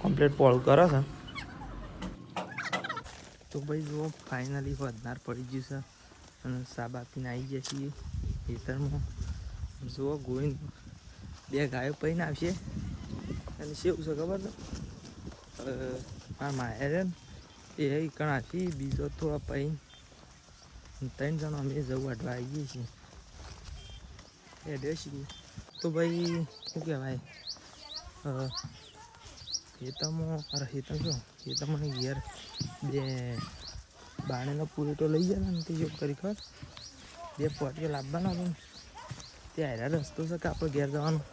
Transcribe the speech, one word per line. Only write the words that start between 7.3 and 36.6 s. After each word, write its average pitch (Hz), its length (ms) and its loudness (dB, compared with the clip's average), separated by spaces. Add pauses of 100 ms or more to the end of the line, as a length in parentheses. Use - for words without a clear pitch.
ગયા 135 180 -2
છીએ 139 280 -2 (580)
ખેતરમાં. 139 540 0 (840)
જુઓ, 135 300 0
ગોવિંદ 131 380 2 (960)
બે 143 160 4
ગાયો 127 260 0
પહીને 165 300 2
આવશે. 160 260 2
અને - 1200 -4 (100)
કેવું 165 200 4
છે 151 120 0
ખબર 180 240 0
છે? 196 80 -4
અ, - 1160 -8 (760)
મારા 143 100 0
માયા 120 260 0
છે 147 260 4
ને, 180 80 2 (720)
એ 139 120 6
અહીં 160 140 2
કણ 147 280 2
હતી, 175 300 0
બીજો 139 400 2
થોડો 151 300 0
પહીને. 143 400 0 (1400)
ત્રણ 151 220 2
જણો 151 200 0
અમે 135 240 0
જવું 131 240 0
વાટવા 123 260 -2
આવીએ 131 340 -2
છીએ. 127 220 -6 (1800)
એ 151 120 -4
બેસીએ. 143 480 -4 (560)
તો 170 100 4
ભાઈ, 170 560 4 (260)
શું - 100 -2
કહેવાય? 131 360 0 (1040)
અ, 131 240 0 (1300)
ખેતરમાં, 156 600 0 (140)
અરે 139 120 2
ખેતર 135 300 -2
શું? 139 240 2 (240)
ખેતરમાં 147 380 2
ને 151 80 2
ઘેર 131 280 0 (640)
બે 139 180 4 (1300)
બાણેનો 139 380 0
પૂરેટો 151 420 2
લઈ 156 160 8
જવાનો 190 280 4
ને 170 100 2
તે 165 120 -2
યોગ 156 260 2
કરી 143 140 2
ખબર? 202 220 -2 (1000)